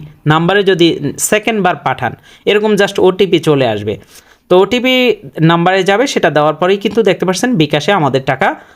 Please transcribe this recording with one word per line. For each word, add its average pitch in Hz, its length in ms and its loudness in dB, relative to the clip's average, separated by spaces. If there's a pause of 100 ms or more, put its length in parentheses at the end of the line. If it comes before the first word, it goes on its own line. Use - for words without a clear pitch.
(260)
নাম্বারে 170 380 2
যদি 165 540 0
সেকেন্ড 214 440 -2
বার 175 140 0
পাঠান, 127 400 -4 (300)
এরকম 208 300 2
just 196 260 0
ওটিপি 185 380 2
চলে 139 280 0
আসবে। 104 300 -4 (520)
তো 180 100 4
ওটিপি 247 560 2 (260)
নাম্বারে 170 420 2
যাবে, 202 240 0
সেটা 180 220 0
দেওয়ার 151 240 0
পরেই 185 240 0
কিন্তু 214 260 -2
দেখতে 180 220 0
পাচ্ছেন 185 300 -2
বিকাশে 156 360 0
আমাদের 139 340 0
টাকা 202 300 -2 (200)